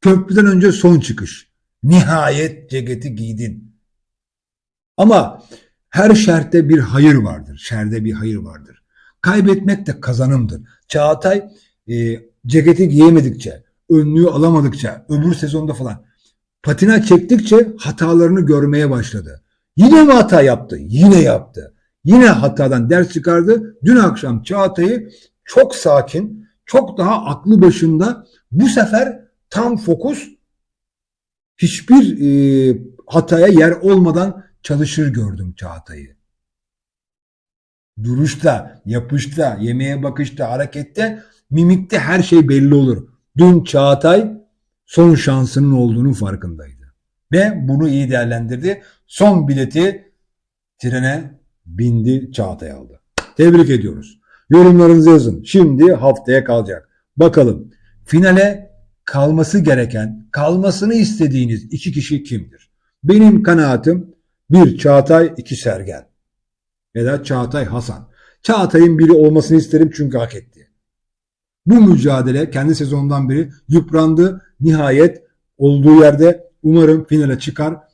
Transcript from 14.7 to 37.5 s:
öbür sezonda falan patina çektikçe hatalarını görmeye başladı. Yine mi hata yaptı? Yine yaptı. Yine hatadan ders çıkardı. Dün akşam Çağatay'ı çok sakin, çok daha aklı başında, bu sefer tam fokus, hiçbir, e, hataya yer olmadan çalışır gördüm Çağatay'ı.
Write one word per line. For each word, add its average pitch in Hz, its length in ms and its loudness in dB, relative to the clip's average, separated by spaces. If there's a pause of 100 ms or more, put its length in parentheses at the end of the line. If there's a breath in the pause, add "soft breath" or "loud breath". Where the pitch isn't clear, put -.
öbür 151 260 -2
sezonda 151 400 -8
falan 117 300 -14 (580)
patina 196 400 0
çektikçe 220 760 2
hatalarını 170 640 0
görmeye 147 500 0
başladı. 104 540 -10 (320)
Yine 302 280 6
mi 285 80 4
hata 185 300 2
yaptı? 120 380 -2
Yine 160 400 4
yaptı. - 540 -4 (300)
Yine 233 240 6
hatadan 131 640 -2
ders 175 220 0
çıkardı. 170 720 -2
Dün 240 120 4
akşam 139 460 -2
Çağatay'ı 196 680 -4 (340 soft breath)
çok - 300 0
sakin, 165 720 -4 (200 loud breath)
çok - 320 -2
daha 214 260 -4
aklı 185 380 0
başında, 175 640 0 (260 soft breath)
bu 208 160 0
sefer 233 520 -2 (300)
tam 233 260 -4
fokus, 170 520 -6 (1300)
hiçbir, 214 640 2
e, 139 580 0 (280)
hataya 170 400 0
yer 165 240 4
olmadan 180 760 0 (180 loud breath)
çalışır 147 500 -4
gördüm 95 440 -8
Çağatay'ı. 78 600 -20 (1900)